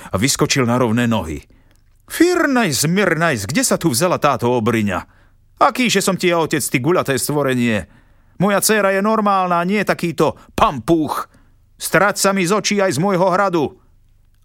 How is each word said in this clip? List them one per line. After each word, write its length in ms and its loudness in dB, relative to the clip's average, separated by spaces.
a 80 -4
vyskočil 480 0
na 140 2
rovné 260 0
nohy. 400 -4
„Firnajs, 840 0
mirnajs, 560 0
kde 160 -2
sa 160 0
tu 140 0
vzala 260 0
táto 320 0
obriňa? 560 0
Akýže 400 2
som 160 -2
ti 140 0
ja 100 2
otec, 220 -2
ty 180 -2
guľaté 380 0
stvorenie? 680 -2
Moja 240 2
dcéra 320 2
je 80 0
normálna, 640 0
nie 180 0
takýto 540 -2
pampúch. 720 -2
Strať 400 0
sa 160 0
mi 140 0
z 80 0
očí 260 0
aj 160 0
z 60 -2
môjho 260 2
hradu.“ 480 0